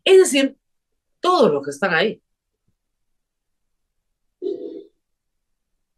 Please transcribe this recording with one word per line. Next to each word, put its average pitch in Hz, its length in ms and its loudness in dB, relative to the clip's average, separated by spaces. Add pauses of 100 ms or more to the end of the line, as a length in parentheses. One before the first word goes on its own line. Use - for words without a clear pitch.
Es 381 140 6
decir, 277 400 2 (640)
todos 330 320 2
los 143 120 -4
que 143 80 -10
están 180 220 -6
ahí. 185 280 -4 (3750)